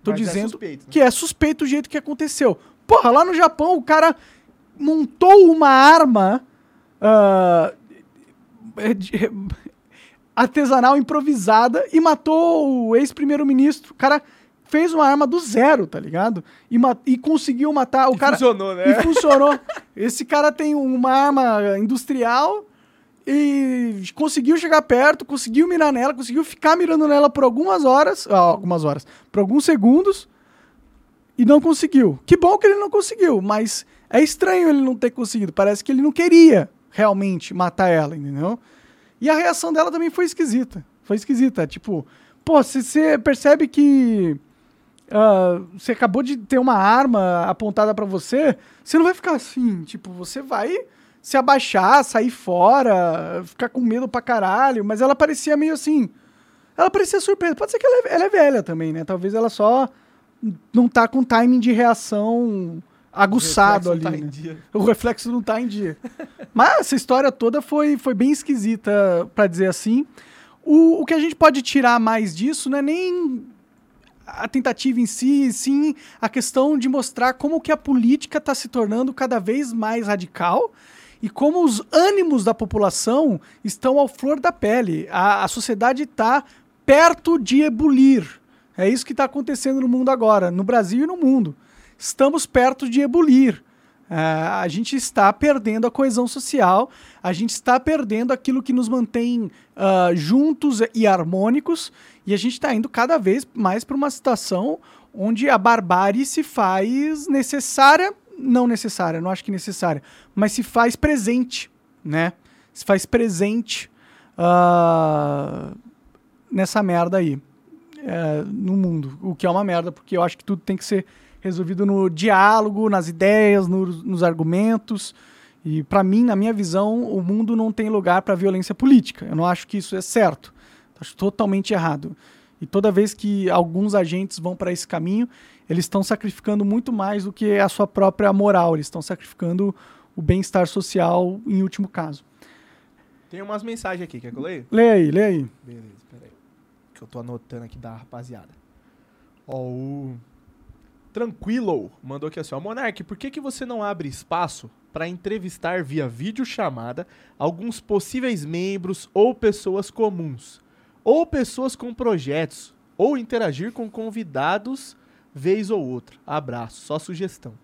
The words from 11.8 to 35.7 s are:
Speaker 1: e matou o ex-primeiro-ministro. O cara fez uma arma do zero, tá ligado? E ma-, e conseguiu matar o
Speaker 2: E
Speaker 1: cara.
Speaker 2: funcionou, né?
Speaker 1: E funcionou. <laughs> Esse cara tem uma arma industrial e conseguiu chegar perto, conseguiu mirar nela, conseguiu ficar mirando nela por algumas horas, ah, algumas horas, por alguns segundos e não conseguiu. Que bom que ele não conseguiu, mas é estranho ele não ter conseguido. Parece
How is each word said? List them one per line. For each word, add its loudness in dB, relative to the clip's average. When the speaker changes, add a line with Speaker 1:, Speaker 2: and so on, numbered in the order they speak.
Speaker 1:
e 4
matou 2
o 2
ex-primeiro-ministro. 0
O -20
cara 2
fez 0
uma 2
arma 2
do -2
zero, 2
tá -14
ligado? -4
E 0
ma-, 2
e 2
conseguiu -2
matar 2
o 2
Speaker 2:
E -10
Speaker 1:
cara. 2
Speaker 2:
funcionou, 0
né? 0
Speaker 1:
E 4
funcionou. 4
<laughs> -18
Esse -4
cara 0
tem -4
uma 0
arma 2
industrial -2
e -2
conseguiu 0
chegar 2
perto, 2
conseguiu 0
mirar 2
nela, -2
conseguiu -4
ficar 0
mirando 2
nela 4
por 0
algumas 0
horas, 2
ah, 4
algumas 2
horas, -4
por 0
alguns 2
segundos 4
e 4
não 8
conseguiu. 2
Que 6
bom 4
que 0
ele 6
não -4
conseguiu, 0
mas -4
é 4
estranho 2
ele 4
não 0
ter -2
conseguido. -6
Parece 0